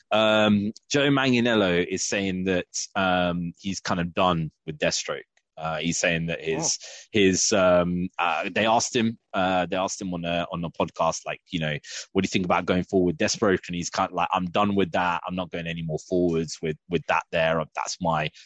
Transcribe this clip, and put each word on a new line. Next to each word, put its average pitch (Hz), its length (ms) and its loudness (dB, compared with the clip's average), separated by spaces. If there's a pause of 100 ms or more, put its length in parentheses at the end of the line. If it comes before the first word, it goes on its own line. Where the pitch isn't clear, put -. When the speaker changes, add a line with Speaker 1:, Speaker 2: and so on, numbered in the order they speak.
(120)
Speaker 1:
Um, 107 600 4 (180)
Joe 143 180 2
Manganiello 117 760 4
is 92 160 -4
saying 95 400 -2
that, 92 240 0 (280)
um, 90 640 0
he's 95 220 -8
kind 92 200 -2
of 85 140 -4
done 87 380 0 (160)
with 78 100 -10
Deathstroke. 80 440 -4 (360)
Uh, 80 200 -6
he's 80 200 -2
saying 82 280 0
that 82 160 -6
his, 80 400 -2
Speaker 2:
Oh. - 60 -18 (240)
Speaker 1:
his, 95 420 4
um, 90 640 4
uh, 85 340 -2
they 104 140 0
asked 113 300 2
him, 113 240 0 (140)
uh, 92 340 0
they 90 100 -4
asked 95 240 -4
him 95 120 -6
on 85 120 -6
a, 85 260 -2
on 87 120 -6
a 80 80 -6
podcast, - 540 -2
like, 78 140 -8 (120)
you 90 80 -4
know, 76 180 -2 (360)
"What 98 100 2
do - 20 0
you - 40 -2
think 95 160 0
about 87 200 2
going 90 180 2
forward 92 240 2
with 82 120 0
Deathstroke?" 101 480 2
And 90 80 -6
he's 87 140 -6
kind 95 200 -2
of 90 60 -10
like, 85 180 -2
"I'm 92 120 0
done 101 300 0
with 92 180 2
that. 90 340 0
I'm 92 80 -6
not 90 160 -6
going 87 160 -8
any 85 160 -6
more 80 160 -4 (100)
forwards 85 540 0
with, 80 140 -2 (120)
with 82 200 -2
that 82 220 2
there. 82 320 2 (120)
That's - 260 -6
my, 80 300 0 (140)